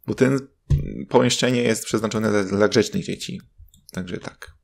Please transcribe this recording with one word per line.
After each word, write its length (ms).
Bo 80
ten 340
pomieszczenie 540
jest 220
przeznaczone 460
dla, 140
dla 240
grzecznych 360
dzieci. 360
Także 260
tak. 340